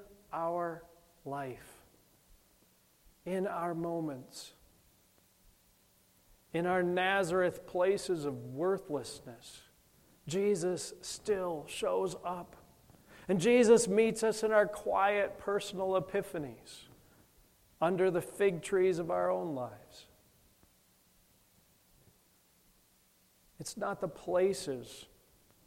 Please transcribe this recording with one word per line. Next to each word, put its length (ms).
our 520
life, 580
in 220
our 260
moments, 800
in 120
our 180
Nazareth 840
places 580
of 300
worthlessness. 1080
Jesus 720
still 680
shows 460
up. 300
And 120
Jesus 460
meets 380
us 180
in 80
our 160
quiet 720
personal 640
epiphanies, 880
under 300
the 100
fig 420
trees 360
of 140
our 180
own 240
lives. 520
It's 160
not 240
the 80
places 1000